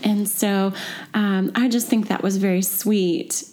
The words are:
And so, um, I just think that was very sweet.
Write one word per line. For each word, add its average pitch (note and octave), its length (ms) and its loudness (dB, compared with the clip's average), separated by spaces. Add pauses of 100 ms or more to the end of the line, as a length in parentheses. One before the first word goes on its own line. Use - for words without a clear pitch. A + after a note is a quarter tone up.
And G#3 240 2
so, G3 460 0 (400)
um, G3 420 0
I A#3+ 120 2
just A#3 200 0
think G#3+ 200 2
that - 160 -2
was G3 140 0
very F#3+ 240 2
sweet. F#3+ 920 0